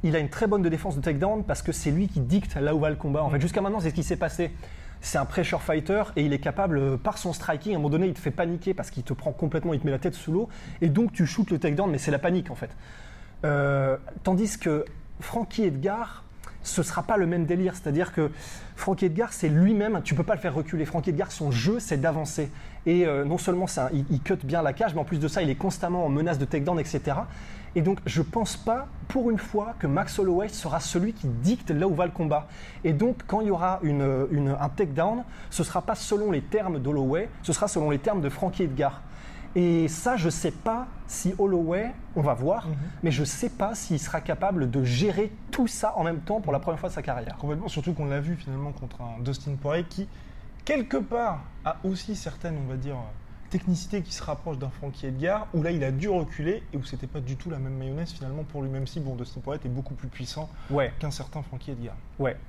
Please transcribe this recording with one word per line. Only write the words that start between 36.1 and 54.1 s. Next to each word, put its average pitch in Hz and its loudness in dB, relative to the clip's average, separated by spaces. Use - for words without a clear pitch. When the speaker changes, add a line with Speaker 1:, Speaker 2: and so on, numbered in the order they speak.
Speaker 1:
les 151 2
termes 190 0
d'Holloway, 143 2
ce 170 0
sera 208 2
selon 151 2
les 143 4
termes 202 2
de 143 2
Frankie 185 0
Edgar. 139 0
Et 170 6
ça, 247 0
je 170 2
sais 160 0
pas 226 -2
si - -2
Holloway, 190 2
on 160 2
va 143 4
voir, 139 2
Speaker 2:
Mhm. 156 -2
Speaker 1:
mais 170 4
je 139 2
sais - -2
pas 208 -2
s'il 165 0
sera - -2
capable 165 0
de 135 2
gérer 175 2
tout 247 2
ça - 0
en 180 2
même 165 0
temps 208 -2
pour 143 0
la 139 2
première 156 -2
fois - -4
de - -6
sa 151 -4
carrière. 123 -4
Speaker 2:
Complètement, 156 -2
surtout 156 -2
qu'on 147 -2
l'a 139 0
vu 160 -2
finalement 139 -6
contre 131 -10
un 117 -8
Dustin 135 -2
Poirier 143 0
qui, 190 -6
quelque 269 0
part, 226 0
a 160 0
aussi 190 -2
certaines, 165 -6
on - -4
va 131 -4
dire, 135 -4
technicités 185 0
qui - -8